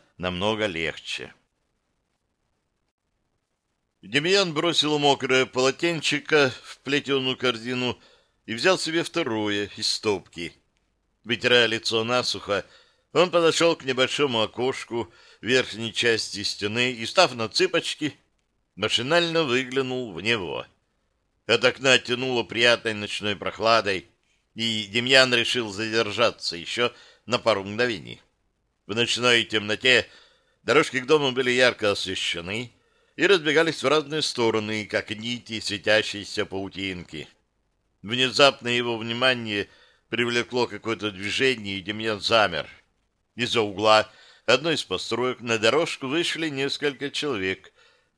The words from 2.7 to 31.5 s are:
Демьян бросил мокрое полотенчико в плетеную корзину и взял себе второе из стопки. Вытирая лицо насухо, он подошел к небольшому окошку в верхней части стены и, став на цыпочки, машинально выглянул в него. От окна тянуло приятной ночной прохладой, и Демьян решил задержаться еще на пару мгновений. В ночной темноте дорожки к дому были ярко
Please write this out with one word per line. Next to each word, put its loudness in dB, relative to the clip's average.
Демьян 0
бросил 0
мокрое 4
полотенчико 0
в -18
плетеную -2
корзину -2
и -6
взял 2
себе -2
второе -2
из -4
стопки. -4
Вытирая 4
лицо -2
насухо, -2
он 2
подошел 4
к -14
небольшому 0
окошку -4
в -12
верхней 0
части 0
стены -2
и, -8
став 2
на -4
цыпочки, -2
машинально 0
выглянул -2
в -10
него. -2
От 4
окна 4
тянуло -2
приятной 2
ночной -4
прохладой, 2
и -2
Демьян 6
решил 0
задержаться -2
еще -2
на -2
пару 0
мгновений. -4
В -8
ночной 2
темноте 2
дорожки 2
к -8
дому 4
были 0
ярко 4